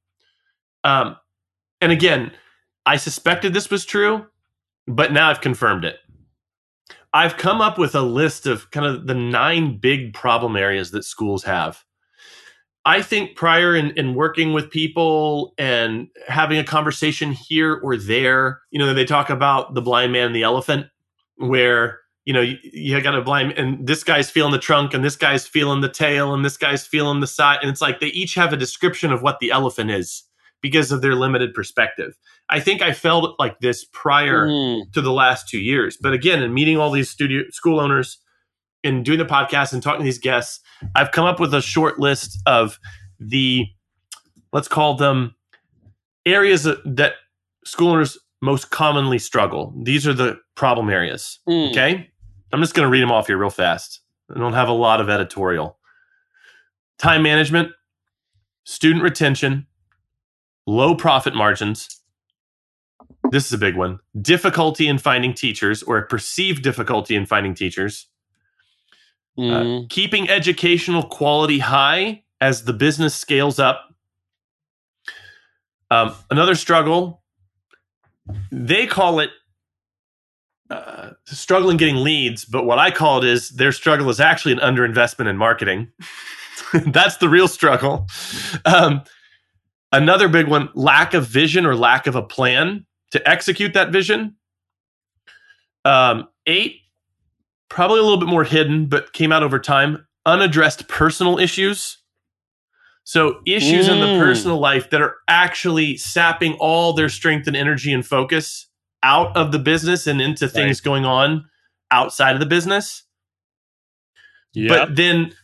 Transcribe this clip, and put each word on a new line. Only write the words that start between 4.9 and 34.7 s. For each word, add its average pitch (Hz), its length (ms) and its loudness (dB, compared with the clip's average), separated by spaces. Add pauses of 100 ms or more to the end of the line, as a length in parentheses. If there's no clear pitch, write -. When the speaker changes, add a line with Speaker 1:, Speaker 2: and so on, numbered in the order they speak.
Speaker 1:
now 156 160 4
I've 147 120 0
confirmed 110 440 -2
it. 76 120 -8 (1160)
I've 165 240 2
come 202 240 0
up 214 180 0
with 156 160 0
a 139 80 0
list 131 440 -2
of 117 240 -4
kind 147 160 -4
of 131 200 -6
the 127 80 -4
nine 123 640 -2
big 127 360 -2
problem 117 420 0
areas 98 360 -2
that 104 120 -8
schools 101 400 -6
have. 85 380 -6 (1000)
I 185 180 2
think 202 320 -4
prior 170 400 2
in, 147 240 0
in 131 160 -4
working 156 380 -2
with 151 180 -4
people 156 880 -2
and 120 480 -2 (220)
having 156 300 0
a 151 60 -2
conversation 151 680 -4
here 156 500 -2
or 131 140 -4
there, 131 640 0 (100)
you 147 80 -6
know, 139 160 0
they 135 100 0
talk 143 240 0
about 139 460 0
the 123 80 -4
blind 123 300 0
man 123 140 0
and 117 100 -4
the 113 80 0
elephant, 131 420 -2 (500)
where, 123 600 0 (280)
you 143 60 -2
know, 127 80 4
you, 123 220 -2
you 143 380 -4
got 139 160 -2
a 123 60 -2
blind, 139 360 0
and 131 260 -4
this 151 200 -2
guy's 147 260 0
feeling 147 220 2
the 135 80 0
trunk, 143 340 0
and 131 100 0
this 143 120 -4
guy's 139 320 0
feeling 143 320 0
the 139 80 -2
tail, 143 440 -2
and 139 120 -2
this 139 120 -4
guy's 139 300 -2
feeling 147 320 -2
the 139 80 -2
side. 143 340 2
And 139 80 -4
it's 135 140 -4
like, 139 160 -2
they 151 100 -4
each 170 260 -8
have 170 180 2
a 160 40 -2
description 160 560 -2
of 120 80 0
what 139 200 -2
the 120 100 -4
elephant 127 400 -2
is 95 320 -6 (400)
because 143 300 0
of 131 100 -2
their 135 140 2
limited 127 380 0
perspective. 104 600 -6 (320)
I 151 120 0
think 196 220 -2
I 165 100 0
felt 165 480 0
like 123 180 -4
this 120 260 -4
prior 143 640 0
Speaker 2:
Mm. 120 460 -4